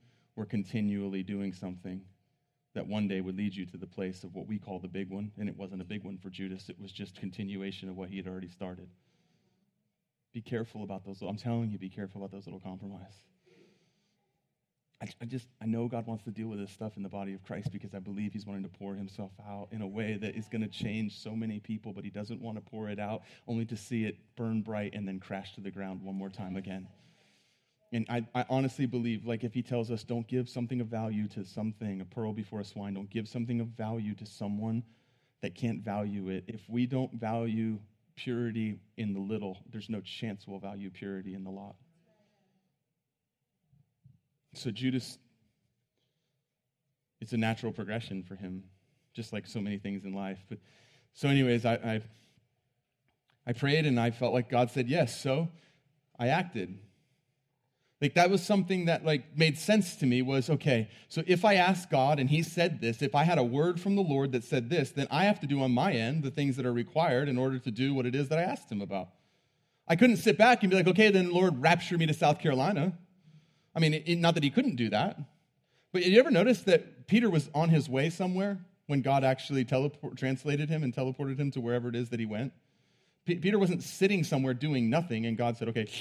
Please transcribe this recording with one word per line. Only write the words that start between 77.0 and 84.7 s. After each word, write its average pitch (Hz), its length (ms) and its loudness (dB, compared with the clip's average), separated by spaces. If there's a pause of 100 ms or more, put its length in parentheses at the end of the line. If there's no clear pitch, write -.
Peter 220 240 6
was 160 240 2
on 160 140 4
his 147 200 6
way 135 220 2
somewhere 185 540 -2 (220)
when 139 160 2
God 135 200 4
actually 131 420 2
teleport-, 135 520 0
translated 143 520 0
him 156 140 0
and 123 100 0
teleported 135 460 -4
him 143 140 0
to 131 80 -4
wherever 120 280 0
it 117 60 -4
is 120 160 -4
that 120 80 -2
he 113 80 -2
went? 110 260 -4 (720)
P-, 175 120 0
Peter 202 220 2
wasn't 170 240 2
sitting 190 420 2
somewhere 131 300 2
doing 123 360 2